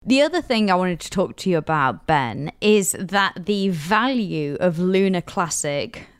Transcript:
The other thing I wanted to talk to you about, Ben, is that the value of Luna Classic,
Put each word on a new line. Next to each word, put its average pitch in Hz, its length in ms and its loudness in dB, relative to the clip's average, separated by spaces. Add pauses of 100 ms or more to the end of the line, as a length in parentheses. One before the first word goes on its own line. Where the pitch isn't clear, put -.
The 262 200 4
other 320 180 0
thing 214 300 0
I 180 40 4
wanted 180 260 0
to - 100 -12
talk - 260 0
to - 140 -2
you 170 80 2
about, 147 480 0
Ben, 139 520 0
is 208 400 2
that 190 460 -2
the 196 240 0
value 175 880 -2
of 175 200 0
Luna 185 420 2
Classic, - 840 -6 (120)